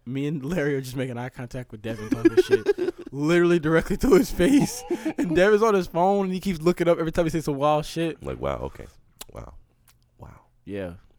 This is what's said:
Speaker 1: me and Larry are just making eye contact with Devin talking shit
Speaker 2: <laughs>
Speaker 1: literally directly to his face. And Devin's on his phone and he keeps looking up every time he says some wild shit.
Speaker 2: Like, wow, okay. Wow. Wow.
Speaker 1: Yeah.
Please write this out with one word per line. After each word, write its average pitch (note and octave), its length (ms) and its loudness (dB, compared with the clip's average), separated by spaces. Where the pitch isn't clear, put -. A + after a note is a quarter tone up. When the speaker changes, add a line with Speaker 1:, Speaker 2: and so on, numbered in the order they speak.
Speaker 1:
me C3+ 220 -4
and C#3+ 180 -4
Larry D3 300 -2
are C3+ 60 -4
just B2+ 140 -10
making B2 220 -6
eye B2 120 -8
contact B2 420 -12
with A2 100 -16
Devin A#2+ 300 -8
talking E4 320 2
shit - 500 0
Speaker 2:
<laughs> - 80 -18
Speaker 1:
literally E3+ 460 4
directly D#3+ 400 2
to B3 160 2
his F#3+ 160 6
face. - 540 2
And F3 180 0
Devin's G3+ 280 6
on A3+ 100 4
his F#3 140 2
phone F#3+ 380 2
and F#3 80 -4
he F#3 60 -4
keeps F3 220 -4
looking E3+ 260 2
up E3+ 120 4
every D#3+ 120 -2
time E3+ 140 0
he D#3 60 -2
says D#3 140 -4
some D3 100 -2
wild D3+ 320 0
shit. E3 360 -6
Speaker 2:
Like, C2+ 160 -8
wow, C2+ 180 -4
okay. C2+ 280 -10
Wow. - 240 -16
Wow. - 220 -20
Speaker 1:
Yeah. F#2+ 280 -8